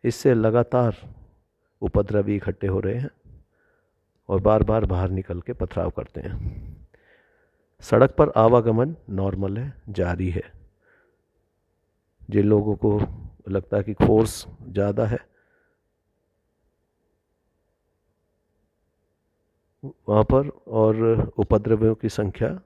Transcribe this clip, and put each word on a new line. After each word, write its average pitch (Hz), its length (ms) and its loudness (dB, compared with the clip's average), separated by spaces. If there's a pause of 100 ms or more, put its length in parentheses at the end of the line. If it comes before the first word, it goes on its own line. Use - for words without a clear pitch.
इससे 127 300 2
लगातार 117 600 2 (840)
उपद्रवी 104 540 -2
इकट्ठे 98 300 -6
हो 95 140 -2
रहे 98 160 -4
हैं 131 140 -8 (1160)
और 98 120 0
बार-बार 110 460 2
बाहर 92 240 -2
निकल 92 300 -6
के 123 140 -12
पथराव 87 360 -6
करते - 300 -12
हैं। - 680 -10 (960)
सड़क 123 340 4
पर 151 220 4
आवागमन 117 560 4 (160)
नॉर्मल 98 480 -4
है, 135 140 -10 (180)
जारी 92 400 -2
है। 82 120 -6 (1900)
जिन 104 180 4
लोगों 104 300 4
को 104 240 0 (480)
लगता 95 280 -4
है 101 60 0
कि 107 140 -6
फोर्स 110 500 2 (180)
ज़्यादा 101 420 -2
है 107 120 -4 (4000)
वहाँ 107 160 4
पर 139 240 2 (220)
और 110 260 2 (420)
उपद्रवियों 110 560 2
की 110 160 -6
संख्या 107 380 -4 (180)